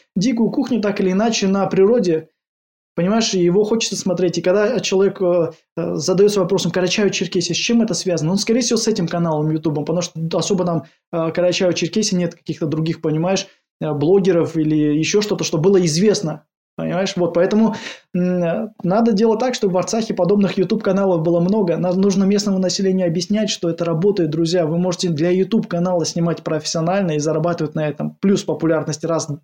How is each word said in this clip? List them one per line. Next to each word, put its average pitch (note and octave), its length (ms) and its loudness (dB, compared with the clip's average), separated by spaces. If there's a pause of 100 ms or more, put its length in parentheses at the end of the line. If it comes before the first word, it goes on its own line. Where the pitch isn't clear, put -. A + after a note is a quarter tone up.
(160)
дикую A3+ 340 0
кухню C4 300 -2
так G3+ 200 -2
или F#3+ 120 0
иначе G#3+ 340 0
на F#3+ 200 0
природе. F#3+ 600 2 (680)
Понимаешь, G#3 380 0
и F#3+ 60 2
его F3 240 4
хочется A3+ 320 -2
смотреть. F3+ 420 -2
И E3 40 -6
когда G#3 360 2
человек, G3 420 0
э, F3 300 2 (260)
э, E3+ 180 -4
задается F#3+ 460 2
вопросом F#3 300 0
"Карачаево-Черкесия, F3+ 840 0
с D#3 40 -2
чем A#3 260 2
это A3 120 0
связано?" E3 360 -2
Он, G3 80 0
скорее A3+ 220 0
всего, A#3 180 0
с - 80 -2
этим G#3 220 0
каналом D#3+ 420 0
ютубом, D#3 340 -2
потому E3+ 180 -2
что D#3+ 360 -4
особо F3+ 260 0
там, E3+ 200 -2 (280)
э, E3+ 40 -4
Карачаево-Черкесии F3 960 0
нет F3 220 -2
каких-то - 300 -8
других, D#3 340 -2
понимаешь, E3+ 480 -2 (320)
э, D#3 120 -4
блогеров E3+ 640 2
или D#3 200 2
еще D3+ 460 2
что-то, G#3 200 -2
что - 160 -2
было F#3 260 4
известно. E3 600 0 (320)
Понимаешь? E3+ 400 -4
Вот, F3 180 0
поэтому, G#3 420 2 (400)
м, F3+ 540 -2 (120)
надо A3 300 2
делать G#3+ 260 2
так, B3+ 160 -2
чтобы F#3+ 200 -2
в - 40 2
Арцахе G#3+ 340 -2
подобных F#3+ 460 2
YouTube-каналов F#3+ 640 0
было E3+ 160 2
много. F3+ 380 2
Нам F3+ 240 0
нужно G3 240 2
местному G3 340 0
населению F#3 480 0
объяснять, F#3 420 0
что F3 220 -4
это E3 140 -4
работает, E3+ 460 0
друзья. E3 360 0
Вы D#3 120 -2
можете F3+ 320 -2
для E3 200 0
YouTube-канала F#3 760 0
снимать E3+ 380 -2
профессионально E3 680 -2
и D3+ 80 -2
зарабатывать D#3 560 -2
на D#3 120 -2
этом. D3+ 320 -8
Плюс G3 220 2
популярность D#3+ 600 -2
раз, D#3+ 240 -2 (160)